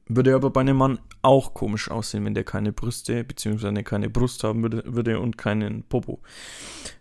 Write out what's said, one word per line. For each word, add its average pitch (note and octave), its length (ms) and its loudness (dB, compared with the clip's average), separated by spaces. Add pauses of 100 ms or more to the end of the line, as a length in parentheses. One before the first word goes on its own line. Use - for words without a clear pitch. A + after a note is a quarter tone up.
würde C3 280 6
aber C3 140 2
bei C3 120 2
einem C3+ 160 4
Mann C3+ 220 4 (220)
auch C3 320 6
komisch G#2+ 360 -4
aussehen, G#2+ 360 -4
wenn G#2 80 -2
der G#2 100 0
keine G#2 300 -2
Brüste, A#2 500 -2
beziehungsweise G#2 600 -2
keine G#2 260 -2
Brust B2 340 0
haben A2 200 0
würde, A2+ 220 -2
würde A2+ 340 0
und A2+ 180 -2
keinen G#2+ 460 -2
Popo. - 380 -4 (800)